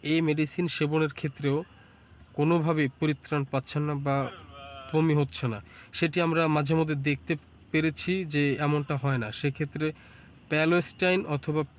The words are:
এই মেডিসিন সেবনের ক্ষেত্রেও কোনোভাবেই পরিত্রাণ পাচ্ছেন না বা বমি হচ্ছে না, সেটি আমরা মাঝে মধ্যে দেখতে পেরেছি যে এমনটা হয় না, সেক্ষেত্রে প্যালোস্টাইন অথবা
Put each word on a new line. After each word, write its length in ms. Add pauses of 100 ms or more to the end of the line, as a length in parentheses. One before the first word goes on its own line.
এই 180
মেডিসিন 480
সেবনের 400
ক্ষেত্রেও 560 (680)
কোনোভাবেই 560 (120)
পরিত্রাণ 440
পাচ্ছেন 380
না 120
বা 360 (640)
বমি 220
হচ্ছে 340
না, 120 (320)
সেটি 280
আমরা 280
মাঝে 260
মধ্যে 200
দেখতে 420 (340)
পেরেছি 540
যে 360
এমনটা 360
হয় 220
না, 140
সেক্ষেত্রে 600 (560)
প্যালোস্টাইন 800
অথবা 380 (140)